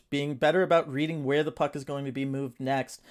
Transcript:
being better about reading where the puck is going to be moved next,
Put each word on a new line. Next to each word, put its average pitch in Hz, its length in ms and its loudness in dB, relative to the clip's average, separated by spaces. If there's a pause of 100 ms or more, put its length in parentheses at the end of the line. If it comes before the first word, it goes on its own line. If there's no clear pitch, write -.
being 143 260 -2
better 160 280 4
about 165 260 4
reading 147 360 -2
where 143 180 4
the 151 80 -2
puck 147 240 -2
is 143 80 -8
going 139 220 -6
to 135 80 -6
be 135 100 -4
moved 135 380 -6
next, 131 500 -2